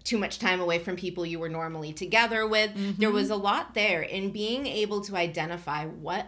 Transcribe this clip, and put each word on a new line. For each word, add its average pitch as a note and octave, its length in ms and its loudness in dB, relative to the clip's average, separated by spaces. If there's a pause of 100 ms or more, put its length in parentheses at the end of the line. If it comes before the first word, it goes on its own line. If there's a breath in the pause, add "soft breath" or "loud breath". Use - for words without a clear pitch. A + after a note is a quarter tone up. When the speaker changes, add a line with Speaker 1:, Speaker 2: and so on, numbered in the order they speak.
Speaker 1:
too A#3 140 0
much G3 220 -2
time F#3 200 2
away E3+ 200 2
from F#3 160 -4
people F3+ 300 -6
you E3+ 140 -4
were E3 100 -4
normally D#3+ 440 -6
together A3 540 2
with. G#3+ 260 4
There G3+ 360 2
Speaker 2:
Mm-hmm. G#3 40 4
Speaker 1:
was G3+ 160 4
a G#3 60 2
lot G3+ 380 0
there, G#3 280 2
and G3 320 -4
being A3+ 320 -2
able G#3 360 0
to G3 140 -6
identify E3 680 -2
what D#3+ 420 -6